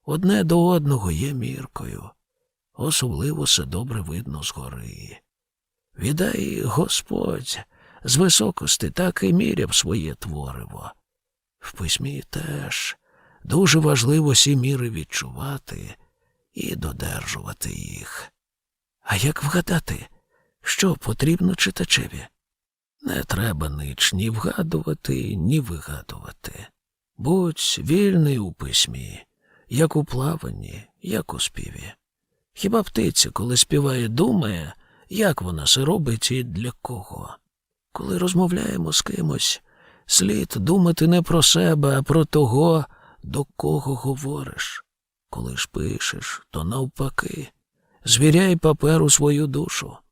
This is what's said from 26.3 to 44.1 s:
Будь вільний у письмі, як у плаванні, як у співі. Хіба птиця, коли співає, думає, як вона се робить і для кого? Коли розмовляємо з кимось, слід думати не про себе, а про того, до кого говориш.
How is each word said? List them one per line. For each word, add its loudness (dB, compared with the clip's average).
Будь 0
вільний 4
у -4
письмі, -4
як 2
у 2
плаванні, -6
як -6
у -8
співі. -8
Хіба 0
птиця, 0
коли -2
співає, 2
думає, 0
як 0
вона -4
се 4
робить 0
і -2
для -6
кого? -12
Коли -4
розмовляємо 0
з 2
кимось, -2
слід 2
думати 4
не 6
про 4
себе, 4
а 0
про 4
того, 4
до -4
кого -2
говориш. -6